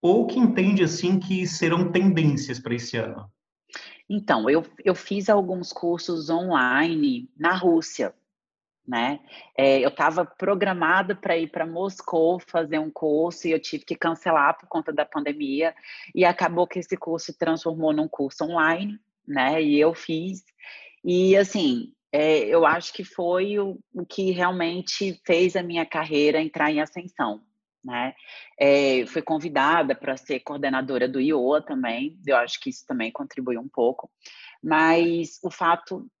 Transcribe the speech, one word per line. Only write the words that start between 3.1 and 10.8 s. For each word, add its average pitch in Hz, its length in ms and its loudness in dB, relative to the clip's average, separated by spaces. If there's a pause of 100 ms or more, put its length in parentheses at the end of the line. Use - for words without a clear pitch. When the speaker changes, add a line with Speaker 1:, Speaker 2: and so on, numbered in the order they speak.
Speaker 2:
Então, 135 400 0
eu, 160 160 2 (180)
eu 190 100 2
fiz 196 360 -6
alguns 185 420 0
cursos 170 580 -4
online 147 1080 0
na 170 180 0
Rússia, 165 580 0 (720)
né? 127 360 -4 (360)
É, 135 220 6
eu 131 120 2
tava 160 340 0
programada 185 920 0